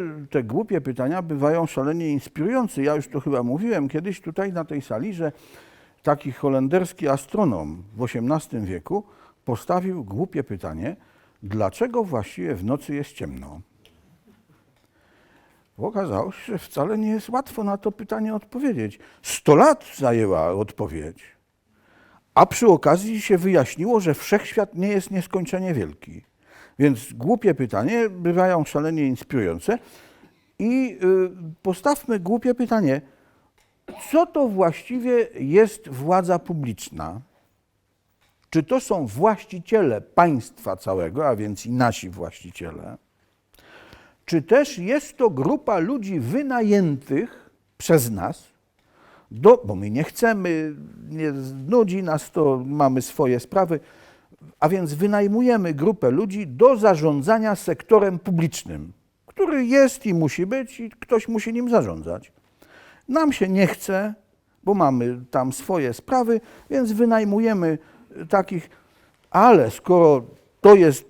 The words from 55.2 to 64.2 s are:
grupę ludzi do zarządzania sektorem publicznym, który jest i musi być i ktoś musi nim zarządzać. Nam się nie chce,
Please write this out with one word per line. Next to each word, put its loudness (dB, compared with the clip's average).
grupę 0
ludzi -2
do 6
zarządzania 2
sektorem 2
publicznym, -4
który -2
jest 4
i 0
musi 0
być -6
i -12
ktoś -4
musi -4
nim -4
zarządzać. -2
Nam 2
się 0
nie 4
chce, -4